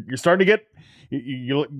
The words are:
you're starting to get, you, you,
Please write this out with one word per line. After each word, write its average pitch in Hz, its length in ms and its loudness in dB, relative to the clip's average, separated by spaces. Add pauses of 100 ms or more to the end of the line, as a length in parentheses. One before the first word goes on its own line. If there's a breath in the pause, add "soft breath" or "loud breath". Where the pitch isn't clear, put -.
you're 123 100 -8
starting 180 300 4
to 202 60 6
get, 214 120 0 (480 soft breath)
you, 135 60 -4
you, 131 480 -2 (140)